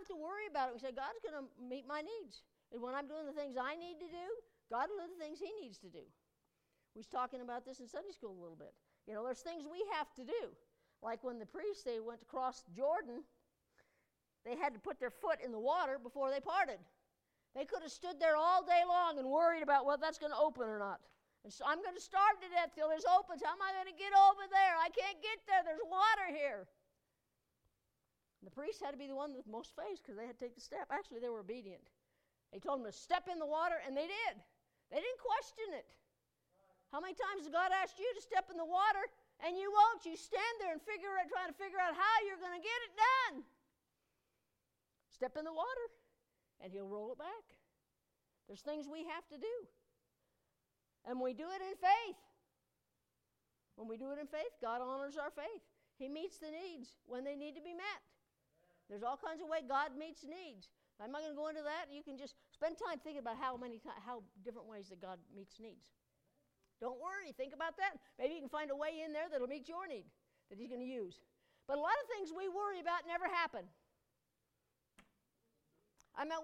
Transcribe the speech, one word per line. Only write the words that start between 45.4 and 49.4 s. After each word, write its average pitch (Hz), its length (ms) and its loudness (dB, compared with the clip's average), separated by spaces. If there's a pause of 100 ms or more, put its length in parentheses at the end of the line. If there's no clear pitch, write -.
the 320 80 -6
water, 466 380 -2 (720)
and 185 120 -12
He'll 196 140 -8
roll 208 260 -8
it 247 60 -12
back. 381 400 -12 (880)
There's 196 160 -16
things 294 260 -4
we 320 160 -8
have 330 240 -8
to 392 100 -14
do. 453 300 -6 (1400)